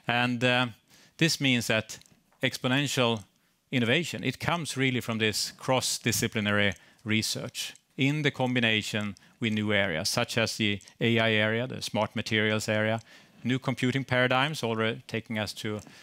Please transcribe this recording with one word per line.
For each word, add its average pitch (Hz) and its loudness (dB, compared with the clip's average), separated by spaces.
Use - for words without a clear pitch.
And, 120 0
uh, 123 4
this 160 2
means 127 2
that 110 0
exponential 127 0
innovation, 127 0
it - -4
comes 160 -4
really 127 0
from 113 -4
this 107 0
cross-disciplinary 104 0
research - -4
in 143 0
the 139 2
combination 110 0
with 110 0
new 107 0
areas, 98 0
such - -2
as 110 0
the 101 0
A 117 2
I 113 4
area, 110 2
the - -10
smart - -2
materials 107 0
area, 107 0
new 123 0
computing 127 -2
paradigms, 127 2
already 113 -2
taking 113 -6
us 104 -4
to, 107 -6